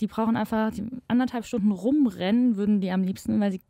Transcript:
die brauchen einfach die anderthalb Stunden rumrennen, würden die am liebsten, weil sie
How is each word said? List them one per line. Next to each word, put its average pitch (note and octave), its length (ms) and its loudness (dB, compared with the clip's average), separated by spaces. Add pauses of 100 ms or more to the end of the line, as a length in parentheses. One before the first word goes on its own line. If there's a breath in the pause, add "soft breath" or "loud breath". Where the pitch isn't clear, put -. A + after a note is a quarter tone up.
die G#3+ 60 -2
brauchen A3+ 280 0
einfach A3 360 0
die A3+ 120 -6 (240)
anderthalb B3 380 0
Stunden G#3 260 0
rumrennen, G#3+ 840 2
würden G#3 240 2
die F#3 100 -2
am F#3 120 0
liebsten, G#3+ 360 -2
weil G3+ 140 0
sie F#3+ 160 -8